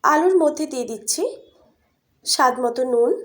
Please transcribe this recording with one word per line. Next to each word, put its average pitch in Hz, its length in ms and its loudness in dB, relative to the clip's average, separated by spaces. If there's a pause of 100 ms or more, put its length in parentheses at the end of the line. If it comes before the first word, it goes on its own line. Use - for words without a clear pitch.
আলুর 320 380 4
মধ্যে 302 300 0
দিয়ে 247 180 -6
দিচ্ছি 226 320 -6 (1040)
স্বাদ 254 280 2 (100)
মতো 240 180 -2 (100)
নুন 240 180 2 (140)